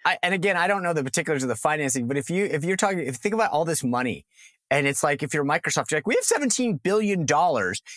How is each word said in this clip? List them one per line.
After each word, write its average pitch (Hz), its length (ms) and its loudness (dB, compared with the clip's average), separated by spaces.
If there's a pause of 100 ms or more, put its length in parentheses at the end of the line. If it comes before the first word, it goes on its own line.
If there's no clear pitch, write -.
I, 180 160 2
and 180 120 2
again, 190 240 2
I 170 100 2
don't 196 160 0
know 175 100 0
the 151 100 0
particulars 147 380 0
of 131 80 0
the 117 60 0
financing, 135 520 0
but 139 100 -2
if 139 120 -4
you, 185 160 0
if 151 180 -2
you're 185 140 0
talking, 196 220 0
if 135 80 -4
you 135 60 -4
think 202 200 -4
about 220 180 0
all 156 140 0
this 165 180 -2
money, 120 420 -2 (460)
and 139 160 2
it's 139 160 -2
like, 147 200 0
if 151 100 -6
you're 147 100 0
Microsoft, 147 480 -2
you're 156 60 2
like, - 100 -4
"We 247 80 2
have 494 80 0
seventeen 254 540 0
billion 196 480 0
dollars 135 560 2 (160)